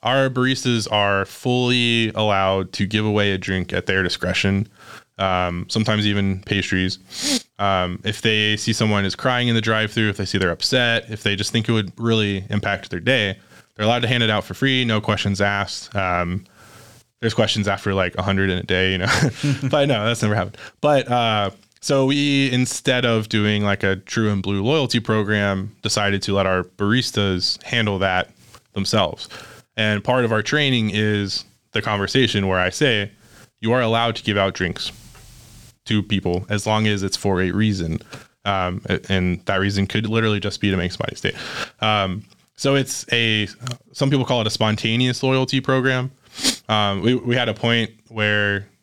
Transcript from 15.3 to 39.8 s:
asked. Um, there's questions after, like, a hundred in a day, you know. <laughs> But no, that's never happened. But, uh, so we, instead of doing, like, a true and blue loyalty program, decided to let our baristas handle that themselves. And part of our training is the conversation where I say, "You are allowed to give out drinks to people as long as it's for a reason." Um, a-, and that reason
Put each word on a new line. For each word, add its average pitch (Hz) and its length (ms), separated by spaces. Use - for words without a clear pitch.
asked. 101 540
Um, 90 500
there's 113 120
questions 107 340
after, 98 280
like, 92 200
a 92 60
hundred 95 300
in 90 80
a - 40
day, 95 280
you 92 80
know. 90 80
<laughs> 127 80
But 143 160
no, 110 180
that's 117 160
never 107 140
happened. 98 220
But, 143 280
uh, 110 400
so 135 240
we, 139 460
instead 123 540
of 110 240
doing, 104 340
like, 101 180
a 95 140
true 107 360
and 98 120
blue 98 200
loyalty 131 360
program, 104 840
decided 101 420
to 101 120
let 98 100
our 92 180
baristas 101 1000
handle 107 360
that 92 300
themselves. 95 540
And 107 260
part 123 220
of 113 60
our 107 100
training 127 520
is 104 500
the 110 100
conversation 104 640
where 92 120
I 90 100
say, 107 420
"You 110 140
are 127 80
allowed 117 360
to - 60
give 104 140
out 98 160
drinks - 380
to 107 160
people 95 480
as 104 160
long 107 220
as 101 160
it's 98 140
for 95 240
a 92 100
reason." 92 480
Um, 92 400
a-, 92 240
and 92 360
that 98 120
reason 98 300